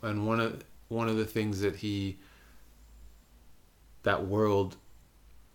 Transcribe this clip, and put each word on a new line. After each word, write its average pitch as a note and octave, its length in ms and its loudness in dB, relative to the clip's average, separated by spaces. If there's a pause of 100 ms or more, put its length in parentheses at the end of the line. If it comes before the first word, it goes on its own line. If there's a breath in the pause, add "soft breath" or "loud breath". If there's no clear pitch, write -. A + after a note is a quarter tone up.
and G#2+ 240 -2
one A2+ 140 2
of, A2+ 220 -2 (260)
one A2+ 200 0
of A2 80 2
the A2 80 2
things G#2+ 360 -2
that G2 160 2
he, G2+ 420 -4 (1800 soft breath)
that G2 240 2
world G2+ 500 2 (800)